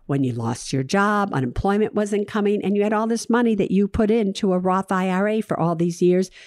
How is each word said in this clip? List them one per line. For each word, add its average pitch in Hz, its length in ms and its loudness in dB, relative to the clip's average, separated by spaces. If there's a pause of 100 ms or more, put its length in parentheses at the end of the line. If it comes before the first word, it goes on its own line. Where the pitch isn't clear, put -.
when 139 200 0
you 120 80 -2
lost 117 400 -6
your 135 100 -2
job, 202 480 0
unemployment 196 640 0
wasn't 208 340 -2
coming, 208 340 0
and 196 140 -2
you 202 80 2
had 214 80 0
all 220 160 -2
this 226 220 -4
money 233 260 4
that 196 160 0
you 196 160 2
put 214 240 0
into 202 400 0
a 180 80 2
Roth 185 320 0
I 185 180 0
R 190 200 0
A 220 100 0
for - 180 -4
all 165 200 0
these 170 240 -2
years. 180 280 4 (180)